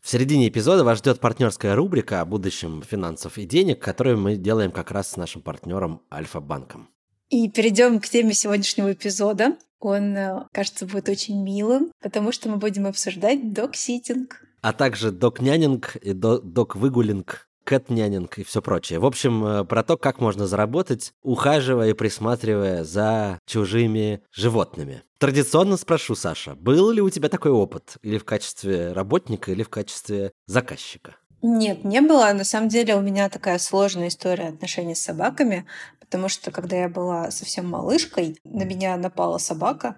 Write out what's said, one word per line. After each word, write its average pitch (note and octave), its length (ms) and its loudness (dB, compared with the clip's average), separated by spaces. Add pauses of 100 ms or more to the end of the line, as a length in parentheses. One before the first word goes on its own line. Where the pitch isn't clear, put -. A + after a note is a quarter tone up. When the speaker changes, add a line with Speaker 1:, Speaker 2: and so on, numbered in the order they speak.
Speaker 1:
В - 80 -14
середине C3 380 4
эпизода C3+ 380 4
вас A2+ 140 4
ждет C3 200 2
партнерская A2 560 2
рубрика C3 460 0
о E2 40 -2
будущем F2+ 560 -4
финансов - 560 -6
и G#2+ 80 -8
денег, D#3 340 2
которую A#2+ 400 0
мы G2+ 180 0
делаем G2+ 340 2
как - 200 -8
раз G2 200 -4
с - 60 -10
нашим E2+ 240 -8
партнером F2 600 -6 (120)
Альфа-банком. D2 760 -12 (420)
Speaker 2:
И A#3 200 2
перейдем A3+ 500 4
к - 100 -8
теме A3 240 4
сегодняшнего G3+ 600 0
эпизода. G#3 600 0 (240)
Он, G3+ 380 0
э, F#3+ 360 -6
кажется, - 320 -6
будет G3 240 -4
очень G3+ 340 -2
милым, G#3+ 480 0 (100)
потому G#3 320 -2
что - 160 -6
мы G#3 80 -2
будем G3+ 300 -2
обсуждать G3+ 680 0
док-ситинг. B3 880 -4 (200)
Speaker 1:
А A2 120 0
также A2+ 380 2
док-нянинг C3 840 2
и G2+ 180 -6
до-, A2 260 4
док-выгулинг, G#2+ 1080 0 (160)
кэт-нянинг G#2+ 760 0
и G2 40 -10
все - 180 -2
прочее. E2+ 380 -2
В G#2 60 2
общем, A#2+ 400 2
э, G#2 200 0
про A2 180 0
то, E3 140 2
как - 220 -2
можно G#2 260 0
заработать, A2 680 -2 (100)
ухаживая C3 680 2
и - 20 4
присматривая G#2+ 880 0
за G2+ 640 -2
чужими G#2+ 760 0 (100)
животными. F#2+ 720 -2 (160)
Традиционно D3 580 4
спрошу, D#3 380 -2
Саша, D2+ 400 -8
был C#3+ 360 4
ли A3 100 2
у F#3+ 80 2
тебя D3+ 200 -2
такой D#3 220 0
опыт? - 500 0
Или G#2+ 160 -4
в G2+ 80 -6
качестве F#2+ 680 -4
работника, G2+ 600 -2
или G2 120 -2
в - 60 -8
качестве G2+ 600 -6 (160)
заказчика? - 680 -6 (280)
Speaker 2:
Нет, A3 400 2
не G#3 180 4
было. C#4 320 8
На G3 100 -2
самом A3 260 0
деле A3 260 2
у G3 60 2
меня G3 280 0
такая F3+ 280 -2
сложная F#3+ 520 0
история F3 400 -4
отношений E3+ 440 -6
с - 80 -4
собаками, G3 640 0 (340)
потому F#3 300 -4
что, - 220 -6
когда F3+ 240 -6
я F3+ 120 0
была F3 440 -4
совсем - 360 -8
малышкой, E3+ 760 -2
на - 200 -6
меня F#3 320 -2
напала F3 440 -2
собака. G3 580 -4